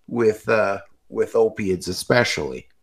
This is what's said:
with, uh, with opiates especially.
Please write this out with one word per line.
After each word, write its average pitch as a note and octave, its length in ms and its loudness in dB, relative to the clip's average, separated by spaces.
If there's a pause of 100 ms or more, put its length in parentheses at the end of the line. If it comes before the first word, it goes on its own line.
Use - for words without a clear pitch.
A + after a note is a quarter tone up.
with, A2+ 400 0
uh, G2+ 320 0 (300)
with A2 260 -2
opiates G#2+ 520 0
especially. D2+ 800 -2 (160)